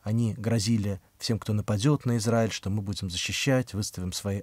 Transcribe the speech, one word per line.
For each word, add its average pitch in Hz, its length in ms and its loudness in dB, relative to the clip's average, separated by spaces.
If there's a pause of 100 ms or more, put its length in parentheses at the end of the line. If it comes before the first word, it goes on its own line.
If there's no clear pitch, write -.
Они 113 300 2
грозили 107 640 2 (200)
всем, 117 180 0
кто 107 160 -2
нападёт 107 540 2
на 120 100 2
Израиль, 113 340 2
что - 200 -6
мы 104 100 -2
будем 98 300 -4
защищать, 123 640 0
выставим 92 380 -4
свои 101 280 -2